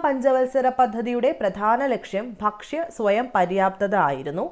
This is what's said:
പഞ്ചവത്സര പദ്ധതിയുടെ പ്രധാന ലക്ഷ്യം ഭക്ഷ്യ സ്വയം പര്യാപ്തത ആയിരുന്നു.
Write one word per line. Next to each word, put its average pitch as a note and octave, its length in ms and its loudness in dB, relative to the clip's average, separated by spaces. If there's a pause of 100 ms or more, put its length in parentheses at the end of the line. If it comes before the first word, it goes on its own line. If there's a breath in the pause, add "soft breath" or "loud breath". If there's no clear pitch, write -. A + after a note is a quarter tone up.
പഞ്ചവത്സര C4 640 2 (100)
പദ്ധതിയുടെ A#3+ 520 0 (100)
പ്രധാന G#3+ 540 0
ലക്ഷ്യം G#3 320 -6 (160)
ഭക്ഷ്യ G#3+ 380 -4 (160)
സ്വയം A3 380 2
പര്യാപ്തത F#3+ 640 2 (120)
ആയിരുന്നു. C#3+ 440 -4